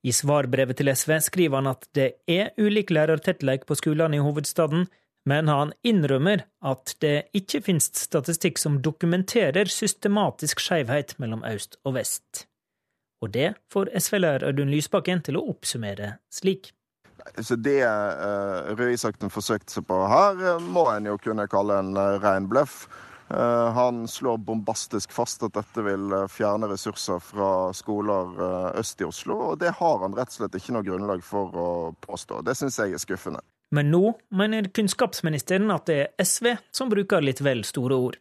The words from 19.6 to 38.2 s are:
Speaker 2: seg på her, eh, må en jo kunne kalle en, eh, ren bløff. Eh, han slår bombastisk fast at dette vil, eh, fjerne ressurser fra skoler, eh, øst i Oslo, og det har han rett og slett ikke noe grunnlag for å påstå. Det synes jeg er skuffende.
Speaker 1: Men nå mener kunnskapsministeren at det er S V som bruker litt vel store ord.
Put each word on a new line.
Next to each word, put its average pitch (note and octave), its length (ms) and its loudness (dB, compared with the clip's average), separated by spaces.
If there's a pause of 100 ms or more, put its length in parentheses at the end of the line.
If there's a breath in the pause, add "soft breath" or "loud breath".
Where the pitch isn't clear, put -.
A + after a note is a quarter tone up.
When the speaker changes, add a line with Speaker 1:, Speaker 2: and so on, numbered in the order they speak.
Speaker 2:
seg F#2+ 140 -6
på F#2 180 2
her, F#3 320 6
eh, F3 240 0
må F3 320 2
en G#2 160 -4
jo G#2 80 0
kunne G#2+ 320 -2
kalle G2+ 300 2
en, F#2+ 160 -2
eh, G2 260 2
ren G2 240 2
bløff. C3+ 400 0 (420 loud breath)
Eh, A#2+ 460 2
han A#2+ 320 2
slår A#2 380 -2
bombastisk A2 680 -4
fast - 320 -4
at A2 120 -4
dette G#2+ 280 -4
vil, G2 300 -2
eh, G2 160 0
fjerne G#2+ 420 0
ressurser G2 500 -6
fra F#2+ 540 0
skoler, G2+ 640 -2
eh, F2+ 400 -2
øst - 220 -6
i F#2+ 40 0
Oslo, F#3 360 -6 (100)
og D#3 80 -4
det E3+ 160 0
har D#3+ 240 0
han F#2+ 160 -4
rett B2 140 -4
og - 100 -16
slett G2 160 -6
ikke F#2+ 180 -6
noe A2 120 -2
grunnlag F#2+ 400 -4
for G2 260 -4
å E2+ 500 -4
påstå. - 440 -10
Det C3 120 0
synes C#3 200 -4
jeg G2+ 160 -2
er D2+ 60 -6
skuffende. F2 420 -6 (320)
Speaker 1:
Men D3 180 2
nå F#3+ 240 4 (160)
mener G#3+ 320 0
kunnskapsministeren F#3+ 1120 0
at - 120 -4
det D#3+ 100 2
er C#3 120 2 (120)
S - 200 0
V A#3 160 2 (140)
som C4 180 -4
bruker G3 320 2
litt C#3 200 0
vel C3 240 0
store B2+ 340 -2
ord. B2 220 0